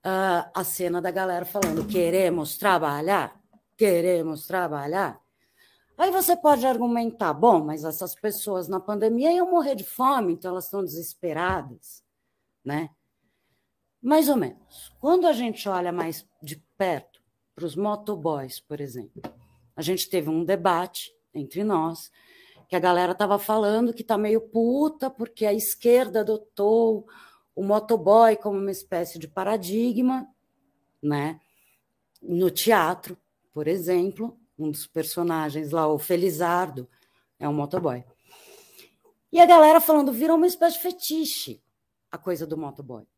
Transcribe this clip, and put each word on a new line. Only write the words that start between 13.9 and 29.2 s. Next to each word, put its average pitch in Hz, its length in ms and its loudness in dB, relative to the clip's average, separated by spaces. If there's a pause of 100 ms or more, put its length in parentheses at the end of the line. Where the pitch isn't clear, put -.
Mais 294 260 2
ou 285 80 2
menos. - 640 -6
Quando 339 280 2
a 311 60 4
gente 226 360 -4
olha 180 220 -2
mais 165 360 -6 (140)
de 151 140 -14 (200)
perto 180 460 -4 (320)
pros 165 220 -10
motoboys, 175 840 -6
por 147 220 -12
exemplo, 127 400 -12 (540)
a 156 80 -10
gente 175 260 -4
teve 170 180 -2
um 160 160 -2
debate 180 720 -2 (200)
entre 156 280 -8
nós, 165 480 -4 (560)
que - 80 -6
a 180 40 0
galera 175 340 2
tava 202 240 0
falando 214 560 0
que 226 100 -14
tá 214 140 -2
meio 214 240 0
puta 262 680 -2
porque 226 360 -8
a 208 80 2
esquerda 220 680 2
adotou 214 840 0 (480)
o - 80 -8
motoboy 214 760 4
como 208 200 -4
uma 196 140 -4
espécie 170 480 -8
de 165 80 -14